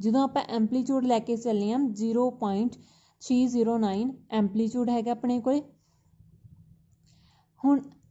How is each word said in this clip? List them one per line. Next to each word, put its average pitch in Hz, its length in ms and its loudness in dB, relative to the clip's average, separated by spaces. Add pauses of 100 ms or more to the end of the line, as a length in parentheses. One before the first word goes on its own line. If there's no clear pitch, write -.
ਜਦੋਂ 220 220 2
ਆਪਾਂ 269 200 0
ਐਂਪਲੀਚਿਊਡ 254 640 0
ਲੈ 247 140 2
ਕੇ 226 180 -2
ਚੱਲੇ 220 360 -2
ਹਾਂ 254 60 0
ਜ਼ੀਰੋ 233 520 0
ਪੁਆਇੰਟ 226 420 -2
ਥ੍ਰੀ - 760 -2
ਜ਼ੀਰੋ 233 320 0
ਨਾਈਨ 220 340 0 (180)
ਐਂਪਲੀਚਿਊਡ 220 600 0
ਹੈਗਾ 240 220 0
ਆਪਣੇ 240 280 -2
ਕੋਲੇ। 262 220 0 (2000)
ਹੁਣ 277 160 6 (300)